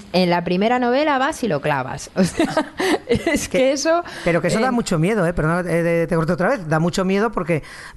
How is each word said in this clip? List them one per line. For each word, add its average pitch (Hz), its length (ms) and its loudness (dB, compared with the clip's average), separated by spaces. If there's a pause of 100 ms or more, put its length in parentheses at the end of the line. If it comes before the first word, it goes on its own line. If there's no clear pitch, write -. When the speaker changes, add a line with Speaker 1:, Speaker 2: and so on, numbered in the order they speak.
(140)
Speaker 1:
en 180 160 4
la 175 140 2
primera 196 340 2
novela 262 400 2
vas 277 260 -2
y 233 40 0
lo 151 120 0
clavas. 135 540 -4
<laughs> 180 60 -2
O 190 40 6
sea, 233 220 0 (640)
es - 420 0
que - 80 0
Speaker 2:
Que, 262 140 4
Speaker 1:
eso, 320 320 0 (200)
Speaker 2:
pero 170 180 2
que 170 80 0
eso 185 100 0
Speaker 1:
eh, - 20 2
Speaker 2:
da 254 100 2
mucho 214 280 0
miedo, 185 260 2
¿eh? 175 80 0
Perdona, 170 280 0
eh, 170 220 0
te, 170 220 2
te 170 100 -2
corto 160 180 0
otra 175 160 0
vez. 208 180 -2
Da 156 100 0
mucho 175 280 0
miedo 202 260 0
porque, 165 320 -2 (340)